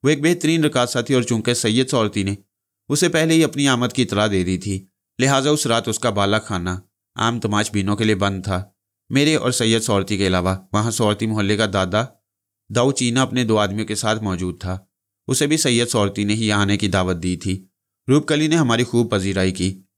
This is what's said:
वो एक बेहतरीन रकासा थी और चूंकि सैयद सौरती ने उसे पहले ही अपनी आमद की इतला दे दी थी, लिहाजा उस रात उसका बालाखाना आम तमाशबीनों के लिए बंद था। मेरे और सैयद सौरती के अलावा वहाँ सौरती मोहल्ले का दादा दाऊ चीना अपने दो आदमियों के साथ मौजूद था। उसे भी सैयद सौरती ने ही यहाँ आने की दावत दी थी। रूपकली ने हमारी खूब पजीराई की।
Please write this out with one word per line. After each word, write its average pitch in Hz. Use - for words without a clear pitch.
वो 139
एक 143
बेहतरीन 165
रकासा 123
थी 135
और 123
चूंकि 117
सैयद 120
सौरती 107
ने 98
उसे 147
पहले 160
ही 160
अपनी 143
आमद 123
की 127
इतला 104
दे 95
दी 90
थी, 95
लिहाजा 135
उस 151
रात 117
उसका 113
बालाखाना 98
आम 117
तमाशबीनों 104
के 113
लिए 107
बंद 98
था। 95
मेरे 147
और 123
सैयद 113
सौरती 101
के 98
अलावा 92
वहाँ 110
सौरती 107
मोहल्ले 107
का 107
दादा 101
दाऊ 123
चीना 127
अपने 127
दो 110
आदमियों 104
के 104
साथ 110
मौजूद 92
था। 92
उसे 139
भी 156
सैयद 120
सौरती 101
ने 104
ही 110
यहाँ 104
आने 101
की 101
दावत 92
दी 90
थी। 95
रूपकली 151
ने 156
हमारी 120
खूब 117
पजीराई 95
की। 92